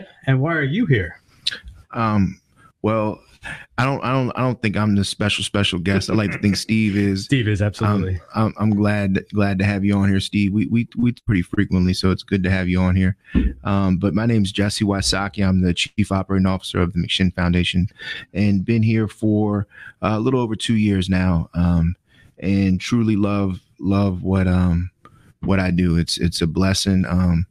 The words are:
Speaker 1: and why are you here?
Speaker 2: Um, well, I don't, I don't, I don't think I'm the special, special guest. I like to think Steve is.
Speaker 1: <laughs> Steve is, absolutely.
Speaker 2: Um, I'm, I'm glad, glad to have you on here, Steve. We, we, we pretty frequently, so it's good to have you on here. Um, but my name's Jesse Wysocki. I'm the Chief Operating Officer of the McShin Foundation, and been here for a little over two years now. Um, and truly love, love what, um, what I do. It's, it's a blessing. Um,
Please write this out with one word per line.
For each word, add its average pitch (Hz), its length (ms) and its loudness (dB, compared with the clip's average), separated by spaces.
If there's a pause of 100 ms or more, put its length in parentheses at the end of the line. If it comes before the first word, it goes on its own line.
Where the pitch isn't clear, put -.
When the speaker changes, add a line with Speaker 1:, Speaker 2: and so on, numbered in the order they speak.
(260)
Speaker 1:
and 131 140 2
why 160 160 -2
are 151 80 -2
you 175 220 -2
here? 104 340 -2 (720)
Speaker 2:
Um, 107 480 0 (420)
well, 107 400 -2 (560)
I 120 60 0
don't, 135 200 -2
I 120 80 -2
don't, 131 200 0
I - 100 -6
don't 127 180 -2
think 101 160 -2
I'm 107 200 2
the 98 80 2
special, 101 400 -2
special 98 340 -2
guest. 92 320 0
I - 40 0
like 104 180 0
to - 80 -8
think 101 160 2
Steve 107 400 0
is. 101 300 0
Speaker 1:
<laughs> - 0 -
Steve 123 220 0
is, 104 140 0
absolutely. 101 600 0 (120)
Speaker 2:
Um, 107 240 0
I'm, 98 60 -4
I'm 107 120 2
glad, 101 480 0 (100)
glad 101 260 0
to 95 60 2
have 101 180 0
you 101 120 2
on 98 140 2
here, 95 100 2
Steve. 101 320 0
We, 107 160 0
we, 117 200 0 (100)
we 120 140 2 (160)
pretty 101 140 2
frequently, 92 520 0
so 95 160 -2
it's 90 140 -2
good 98 200 -2
to 90 60 0
have 92 180 0
you 90 120 0
on 92 160 2
here. 95 220 0 (460)
Um, 98 340 0
but 92 180 0
my 107 100 0
name's 107 260 0
Jesse 104 340 -2
Wysocki. 98 600 -2
I'm 95 160 4
the 90 120 2
Chief - 380 -2
Operating 95 360 0
Officer 95 320 -2
of 87 140 0
the 87 60 -2
McShin 90 360 0
Foundation, 90 520 2 (460)
and 101 300 0
been 117 180 0
here 110 280 2
for 104 580 0 (340)
a 107 180 0
little 127 200 0
over 110 160 -2
two 113 220 -2
years 98 320 2
now. 92 440 2
Um, 85 420 2 (440)
and 95 400 0
truly 110 380 0
love, 101 420 -2 (180)
love 98 460 0
what, 92 240 2
um, 90 420 2 (520)
what 95 180 2
I 92 100 0
do. 87 280 2
It's, 82 200 -2
it's - 240 -2
a 85 60 2
blessing. 95 580 0
Um, 87 460 2